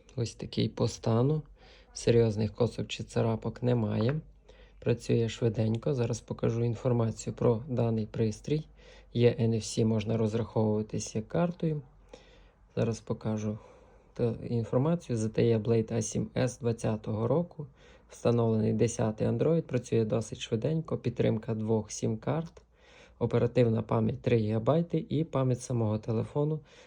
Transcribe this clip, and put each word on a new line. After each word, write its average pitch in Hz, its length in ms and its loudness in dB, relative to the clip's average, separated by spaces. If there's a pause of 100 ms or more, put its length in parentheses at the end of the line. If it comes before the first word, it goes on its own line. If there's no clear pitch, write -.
(160)
Ось 117 200 -4
такий 117 340 -4
по 113 180 -2
стану. 127 540 0 (520)
Серйозних 113 640 2
косок 110 320 -2
чи - 160 -8
царапок 113 600 -2
немає. 120 580 0 (580)
Працює 120 500 0
швиденько. 117 640 0
Зараз 120 280 -2
покажу 117 420 -2
інформацію 117 680 0
про 120 340 2
даний 117 380 0
пристрій. 117 600 -2 (460)
Є 117 260 6
Н 113 140 4
Ф 110 100 -2
С, - 220 0
можна 110 320 2
розраховуватись 107 1000 -2
як 110 120 -4
картою. 165 540 -2 (960)
Зараз 117 240 -2
покажу 107 580 -4 (560)
те-, 117 200 0 (160)
інформацію. 127 680 0
Z 110 120 0
T 107 100 0
E 117 240 4
Blade 113 340 2
А 113 40 2
сім 110 340 -4
С 120 240 0
двадцятого 113 680 -2
року. 151 400 -2 (420)
Встановлений 113 640 2
десятий 113 540 0
Android. 123 340 2
Працює 117 440 0
досить 113 340 -2
швиденько. - 580 -2
Підтримка 113 580 -2
двох 110 360 -2
сім-карт. 127 680 -4 (580)
Оперативна 117 640 2
пам'ять 113 400 0
три 123 160 4
гігабайти 131 720 0
і 147 140 0
пам'ять 131 380 0
самого 110 380 -2
телефону 147 600 -2 (280)